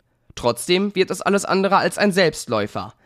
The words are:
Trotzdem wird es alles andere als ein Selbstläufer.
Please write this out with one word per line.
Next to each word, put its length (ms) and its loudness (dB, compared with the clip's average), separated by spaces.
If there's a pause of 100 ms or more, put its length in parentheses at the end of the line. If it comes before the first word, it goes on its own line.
(360)
Trotzdem 580 0
wird 160 0
es 140 -6
alles 200 0
andere 340 2
als 200 0
ein 140 2
Selbstläufer. 840 -2 (120)